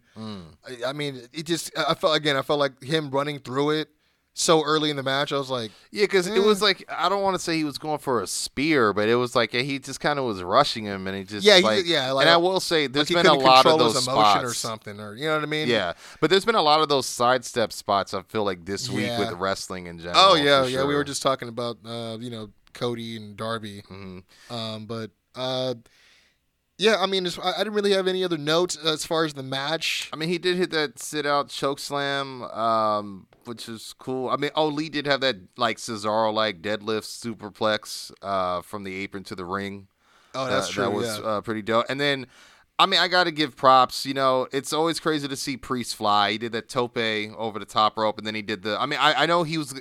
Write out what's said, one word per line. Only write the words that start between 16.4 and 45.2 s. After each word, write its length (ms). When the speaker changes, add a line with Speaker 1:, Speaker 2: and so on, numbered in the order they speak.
Speaker 1:
been 100
a 60
lot 180
of 80
those 200
sidestep 680
spots, 400
I 80
feel 240
like, 180
this 260
week 180
Speaker 2:
Yeah. 120
Speaker 1:
with 140
wrestling 540
in 120
general, 180
Speaker 2:
Oh, 180
yeah, 280
Speaker 1:
for 60
Speaker 2:
yeah, 160
we 100
were 40
Speaker 1:
sure. 40
Speaker 2:
just 180
talking 280
about, 360
uh, 360
you 80
know, 220
Cody 440
and 180
Darby. 460
Speaker 1:
Mm-hmm. 640
Speaker 2:
Um, 300
but, 260
uh, 380
yeah, 220
I 60
mean, 200
it's, 120
I, 140
I 80
didn't 140
really 180
have 160
any 160
other 140
notes 400
as 280
far 200
as 80
the 100
match. 720
Speaker 1:
I 20
mean, 140
he 80
did 200
hit 140
that 280
sit-out 500
choke 300
slam, 640
um, 840
which 240
is 300
cool. 300
I 80
mean, 180
oh, 120
Lee 220
did 160
have 160
that, 140
like, 200
Cesaro-like 840
deadlift 440
superplex, 1080
uh, 380
from 220
the 120
apron 300
to 100
the 100
ring. 420
Speaker 2:
Oh, 140
that's 200
Speaker 1:
That, 60
Speaker 2:
true, 120
Speaker 1:
that 60
was, 140
Speaker 2:
yeah. 60
Speaker 1:
uh, 160
pretty 200
dope. 280
And 100
then, 260
I 80
mean, 120
I 100
gotta 220
give 240
props. 500
You 100
know, 360
it's 220
always 260
crazy 280